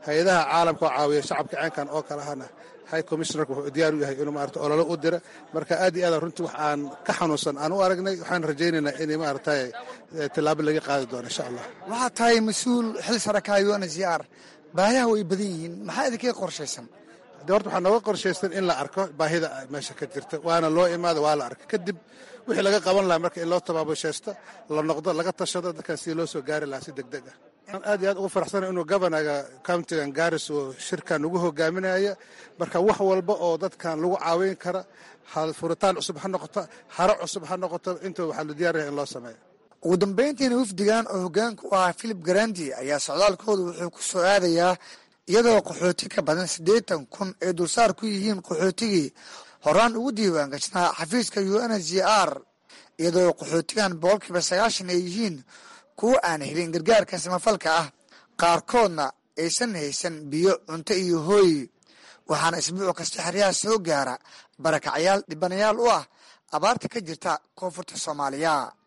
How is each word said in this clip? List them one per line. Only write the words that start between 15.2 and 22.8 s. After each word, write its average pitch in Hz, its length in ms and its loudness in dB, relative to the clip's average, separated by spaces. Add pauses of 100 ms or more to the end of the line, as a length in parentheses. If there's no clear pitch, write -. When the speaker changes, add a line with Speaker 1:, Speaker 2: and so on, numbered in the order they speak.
Speaker 2:
badan 190 280 -2
yihiin. 165 220 -8 (100)
Maxaa 254 240 -2
idinkaga 240 280 -2
qorshaysan? 156 500 -8 (500)
Speaker 1:
Hadda 151 180 -4
horta 202 160 2
waxaa 180 160 -2
nooga 214 200 6
qorshaysan 190 480 -2
in 190 140 -2
la 170 80 2
arko 143 260 -4 (140)
baahida 160 320 0 (220)
meesha 139 260 -8
ka 151 100 -8
jirta. - 380 -10
Waana 165 260 2
loo 170 180 4
imaado, 170 360 0
waa 151 120 4
la 143 100 -2
arko. 123 220 -12
Kadib 185 300 -4 (460)
wixii 196 200 0
laga 196 160 4
qaban 190 280 2